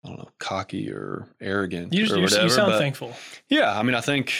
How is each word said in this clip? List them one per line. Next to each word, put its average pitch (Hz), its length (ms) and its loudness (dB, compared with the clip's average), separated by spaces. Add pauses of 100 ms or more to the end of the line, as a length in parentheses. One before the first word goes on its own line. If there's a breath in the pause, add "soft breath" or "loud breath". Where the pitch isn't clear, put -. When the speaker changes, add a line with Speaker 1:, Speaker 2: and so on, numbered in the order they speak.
Speaker 1:
I - 60 -14
don't - 80 -12
know, - 120 -16 (100)
cocky - 520 -6
or - 360 -8 (120)
arrogant 95 540 -2
Speaker 2:
You 190 80 2
just, 214 120 0
Speaker 1:
or - 20 2
Speaker 2:
you, 92 60 2
you 90 40 4
Speaker 1:
whatever, 110 240 4
Speaker 2:
sound 202 220 4
Speaker 1:
but 107 80 4
Speaker 2:
thankful. 131 340 -4 (340 loud breath)
Speaker 1:
Yeah, 262 300 4
I 107 60 0
mean, 127 120 2
I 117 60 0
think 139 380 0